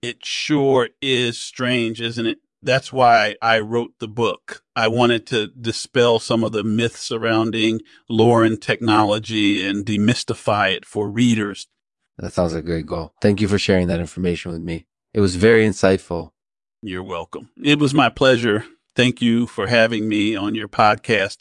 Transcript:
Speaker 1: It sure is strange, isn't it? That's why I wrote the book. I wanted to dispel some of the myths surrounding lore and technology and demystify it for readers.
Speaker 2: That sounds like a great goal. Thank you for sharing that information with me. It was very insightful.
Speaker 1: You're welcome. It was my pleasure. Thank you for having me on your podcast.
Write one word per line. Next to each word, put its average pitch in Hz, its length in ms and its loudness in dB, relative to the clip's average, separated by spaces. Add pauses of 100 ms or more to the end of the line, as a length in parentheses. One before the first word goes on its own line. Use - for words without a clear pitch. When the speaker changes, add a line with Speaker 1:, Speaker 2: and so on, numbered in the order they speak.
Speaker 1:
It 120 220 -12
sure 135 640 0 (100)
is 123 360 -2
strange, 120 640 -4
isn't 117 260 -4
it? 110 120 -4 (260)
That's 127 280 -2
why 110 500 4
I 113 160 2
wrote 113 400 -4
the 113 80 -8
book. 107 560 -6 (140)
I 113 100 0
wanted 117 400 2
to 107 220 -2
dispel 120 720 0
some 113 240 0
of 107 80 -4
the 107 100 -2
myths 113 380 -2
surrounding 113 800 -2 (280)
lore 113 360 4
and 110 180 0
technology 107 1040 0
and 98 180 -4
demystify 104 880 0
it - 140 -6
for 104 240 -6
readers. 110 560 0 (520)
Speaker 2:
That 95 140 -10
sounds 85 220 0
like 82 80 -6
a 78 40 -12
great 82 200 -6
goal. 82 340 -10
Thank 101 200 2
you 104 80 0
for 101 100 0
sharing 92 300 2
that 85 100 -2
information 87 540 -6
with 82 80 -8
me. 82 260 -10 (260)
It - 60 -2
was 95 160 2
very 110 320 4
insightful. 92 640 0 (500)
Speaker 1:
You're 92 220 -10
welcome. 87 480 -10 (100)
It 147 200 0
was 139 140 0
my 135 140 4
pleasure. 120 560 2 (300)
Thank 123 260 0
you 117 280 2
for 101 180 -6
having 113 420 2
me 104 280 0
on 104 180 -4
your 104 140 -8
podcast. 104 720 0